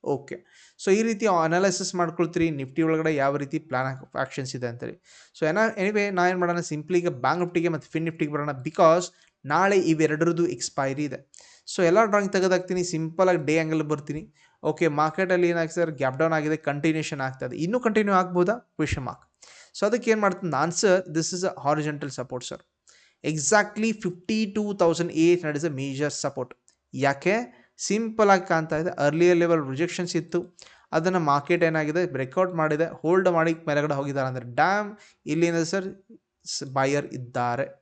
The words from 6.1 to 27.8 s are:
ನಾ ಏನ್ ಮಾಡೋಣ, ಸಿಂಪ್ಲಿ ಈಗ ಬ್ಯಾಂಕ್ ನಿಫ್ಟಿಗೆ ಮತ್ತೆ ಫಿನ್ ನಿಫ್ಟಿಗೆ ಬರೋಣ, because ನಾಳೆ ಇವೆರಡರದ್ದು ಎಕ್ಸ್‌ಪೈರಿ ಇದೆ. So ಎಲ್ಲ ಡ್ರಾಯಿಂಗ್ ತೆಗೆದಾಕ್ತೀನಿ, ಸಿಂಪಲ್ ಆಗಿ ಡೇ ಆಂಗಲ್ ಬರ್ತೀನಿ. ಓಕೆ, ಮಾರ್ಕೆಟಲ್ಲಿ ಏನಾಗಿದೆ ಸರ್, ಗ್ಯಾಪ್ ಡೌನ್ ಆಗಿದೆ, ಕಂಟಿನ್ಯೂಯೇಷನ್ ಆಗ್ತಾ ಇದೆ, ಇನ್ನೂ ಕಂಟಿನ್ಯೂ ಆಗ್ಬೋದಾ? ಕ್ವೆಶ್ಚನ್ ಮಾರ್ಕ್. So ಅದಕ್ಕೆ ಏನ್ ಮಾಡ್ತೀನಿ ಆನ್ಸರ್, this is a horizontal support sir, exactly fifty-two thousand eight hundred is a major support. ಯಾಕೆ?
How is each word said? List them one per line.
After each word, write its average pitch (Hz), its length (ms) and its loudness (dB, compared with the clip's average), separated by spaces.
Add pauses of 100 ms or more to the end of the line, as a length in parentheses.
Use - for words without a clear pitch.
ನಾ 175 40 2 (100)
ಏನ್ 185 100 -2
ಮಾಡೋಣ, 175 200 0 (100)
ಸಿಂಪ್ಲಿ 175 300 0
ಈಗ 170 100 -2 (120)
ಬ್ಯಾಂಕ್ 160 200 2
ನಿಫ್ಟಿಗೆ 170 300 -2
ಮತ್ತೆ - 200 -8
ಫಿನ್ 160 160 -2
ನಿಫ್ಟಿಗೆ 160 260 -4
ಬರೋಣ, 147 180 -4 (140)
because 175 380 4 (480)
ನಾಳೆ 196 240 4 (160)
ಇವೆರಡರದ್ದು 160 520 2 (100)
ಎಕ್ಸ್‌ಪೈರಿ 139 540 -4
ಇದೆ. 131 80 -12 (560)
So - 60 -4 (100)
ಎಲ್ಲ 214 220 6
ಡ್ರಾಯಿಂಗ್ 202 240 2
ತೆಗೆದಾಕ್ತೀನಿ, 180 480 2 (100)
ಸಿಂಪಲ್ 165 380 0
ಆಗಿ 165 180 0
ಡೇ 156 140 4
ಆಂಗಲ್ 156 280 -2
ಬರ್ತೀನಿ. 147 300 -6 (480)
ಓಕೆ, 160 160 0 (140)
ಮಾರ್ಕೆಟಲ್ಲಿ 180 520 2
ಏನಾಗಿದೆ 165 240 -2
ಸರ್, 165 140 0 (100)
ಗ್ಯಾಪ್ 131 200 0
ಡೌನ್ 165 180 2
ಆಗಿದೆ, 151 180 0 (100)
ಕಂಟಿನ್ಯೂಯೇಷನ್ 147 600 -2
ಆಗ್ತಾ 131 220 -8
ಇದೆ, 117 160 -8
ಇನ್ನೂ 214 200 0
ಕಂಟಿನ್ಯೂ 208 340 2
ಆಗ್ಬೋದಾ? 180 360 2 (240)
ಕ್ವೆಶ್ಚನ್ 143 280 -2
ಮಾರ್ಕ್. - 160 -12 (540)
So - 120 -2
ಅದಕ್ಕೆ 226 260 0
ಏನ್ 214 100 0
ಮಾಡ್ತೀನಿ 180 400 0
ಆನ್ಸರ್, 180 340 4 (160)
this 160 220 0
is 180 140 -4
a - 20 -12 (140)
horizontal 151 500 -2
support 123 320 -8
sir, - 100 -12 (720)
exactly 208 600 2 (120)
fifty-two 214 640 -2 (160)
thousand 170 260 2 (160)
eight 170 180 6
hundred 147 180 -2
is 165 100 -4
a 139 80 -6
major 139 320 -4 (120)
support. 131 280 -6 (560)
ಯಾಕೆ? 139 300 2 (500)